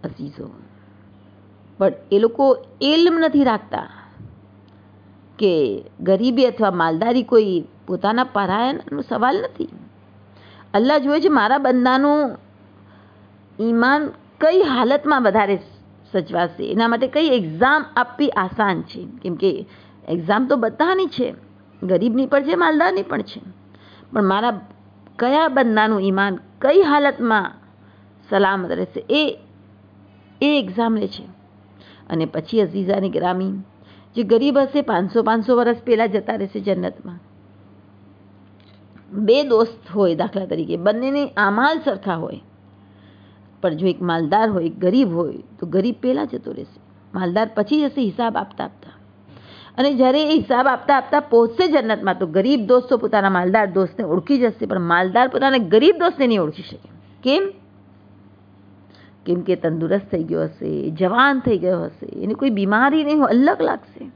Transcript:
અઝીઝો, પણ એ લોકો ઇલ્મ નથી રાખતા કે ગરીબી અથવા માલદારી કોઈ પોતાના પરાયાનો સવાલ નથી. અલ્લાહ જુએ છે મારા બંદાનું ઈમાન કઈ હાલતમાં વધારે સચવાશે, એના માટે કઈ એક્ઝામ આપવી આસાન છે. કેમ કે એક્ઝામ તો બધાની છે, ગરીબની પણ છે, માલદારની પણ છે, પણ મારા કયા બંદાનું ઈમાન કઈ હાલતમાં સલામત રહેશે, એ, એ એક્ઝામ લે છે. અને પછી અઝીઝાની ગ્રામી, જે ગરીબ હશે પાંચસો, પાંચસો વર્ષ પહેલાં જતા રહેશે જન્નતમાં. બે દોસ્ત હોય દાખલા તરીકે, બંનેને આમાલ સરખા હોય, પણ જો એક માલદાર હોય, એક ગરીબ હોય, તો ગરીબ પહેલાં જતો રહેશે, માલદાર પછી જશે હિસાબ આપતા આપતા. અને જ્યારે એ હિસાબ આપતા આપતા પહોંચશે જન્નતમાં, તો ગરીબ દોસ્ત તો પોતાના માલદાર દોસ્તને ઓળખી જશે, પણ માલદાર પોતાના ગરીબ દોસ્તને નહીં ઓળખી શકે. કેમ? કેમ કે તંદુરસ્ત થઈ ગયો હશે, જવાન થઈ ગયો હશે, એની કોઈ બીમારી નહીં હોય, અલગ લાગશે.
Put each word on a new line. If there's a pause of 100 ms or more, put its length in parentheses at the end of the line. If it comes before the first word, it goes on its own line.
અઝીઝો, (1300)
પણ (180)
એ
લોકો (240)
ઇલ્મ
નથી
રાખતા (1500)
કે (180)
ગરીબી
અથવા
માલદારી
કોઈ (240)
પોતાના
પરાયાનો
સવાલ
નથી. (1040)
અલ્લાહ
જુએ
છે
મારા
બંદાનું (1200)
ઈમાન (320)
કઈ
હાલતમાં
વધારે (520)
સચવાશે,
એના
માટે
કઈ
એક્ઝામ (100)
આપવી
આસાન
છે. (140)
કેમ
કે (420)
એક્ઝામ
તો
બધાની
છે, (480)
ગરીબની
પણ
છે,
માલદારની
પણ
છે, (720)
પણ
મારા (580)
કયા
બંદાનું
ઈમાન (220)
કઈ
હાલતમાં (800)
સલામત
રહેશે,
એ, (1000)
એ
એક્ઝામ
લે
છે. (840)
અને
પછી
અઝીઝાની
ગ્રામી, (640)
જે
ગરીબ
હશે
પાંચસો,
પાંચસો
વર્ષ
પહેલાં
જતા
રહેશે
જન્નતમાં. (1900)
બે
દોસ્ત
હોય
દાખલા
તરીકે,
બંનેને (100)
આમાલ
સરખા
હોય, (1200)
પણ
જો
એક
માલદાર
હોય,
એક
ગરીબ
હોય, (260)
તો
ગરીબ
પહેલાં
જતો
રહેશે, (340)
માલદાર
પછી
જશે
હિસાબ
આપતા
આપતા. (840)
અને
જ્યારે
એ
હિસાબ
આપતા
આપતા
પહોંચશે
જન્નતમાં,
તો
ગરીબ
દોસ્ત
તો
પોતાના
માલદાર
દોસ્તને
ઓળખી
જશે,
પણ
માલદાર
પોતાના
ગરીબ
દોસ્તને
નહીં
ઓળખી
શકે. (340)
કેમ? (1800)
કેમ
કે
તંદુરસ્ત
થઈ
ગયો
હશે,
જવાન
થઈ
ગયો
હશે,
એની
કોઈ
બીમારી
નહીં
હોય,
અલગ
લાગશે.